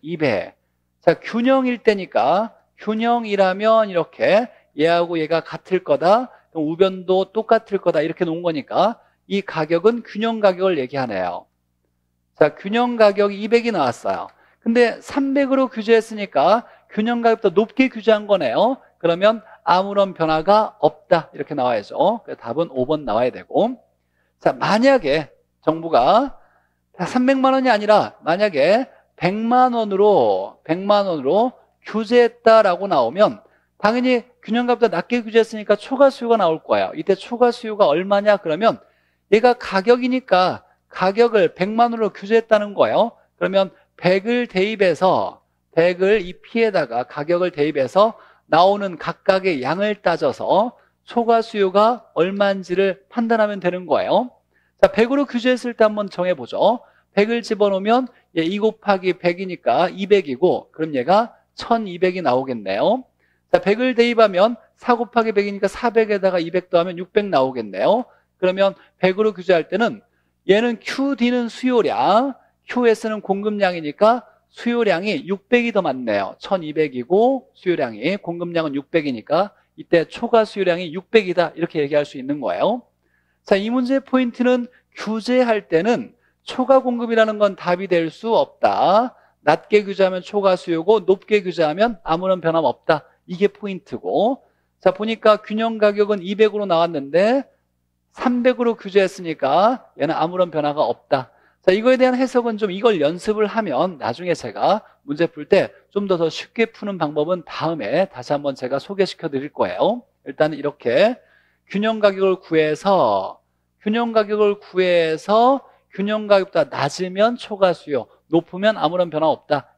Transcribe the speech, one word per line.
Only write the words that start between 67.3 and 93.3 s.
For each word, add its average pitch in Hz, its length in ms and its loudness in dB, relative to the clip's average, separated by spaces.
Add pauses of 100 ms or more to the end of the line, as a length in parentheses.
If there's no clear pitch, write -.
그러면 190 380 0 (240)
백으로 196 340 0
규제할 175 360 0
때는 180 340 -2 (480)
얘는 226 320 2
큐디는 247 640 -2
수요량, 214 840 0 (340)
큐에스는 220 540 0
공급량이니까 196 1040 0 (220)
수요량이 208 800 -2
육백이 233 460 -2
더 220 80 0
많네요. 117 580 -2
천이백이고 160 1160 -2
수요량이, 151 640 -4
공급량은 170 560 -6
육백이니까 147 800 -2 (240)
이때 160 280 0
초과 226 400 0
수요량이 180 480 -4
육백이다. 180 640 0
이렇게 165 260 -6
얘기할 147 240 0
수 143 140 -16
있는 139 220 -6
거예요. 131 420 -2 (600)
자, - 140 0
이 208 140 -2
문제의 262 300 0
포인트는 247 680 -2 (280)
규제할 226 720 -2
때는 165 460 0 (280)
초과 262 360 2
공급이라는 233 600 -2
건 202 180 0
답이 180 320 -4
될 165 220 0
수 226 240 -6
없다. 151 800 0 (260)
낮게 180 440 2
규제하면 185 380 -2
초과 196 340 0
수요고 175 440 0
높게 190 420 0
규제하면 175 600 -2
아무런 180 380 -2
변함 160 240 0
없다. 143 400 -2 (220)
이게 185 220 -2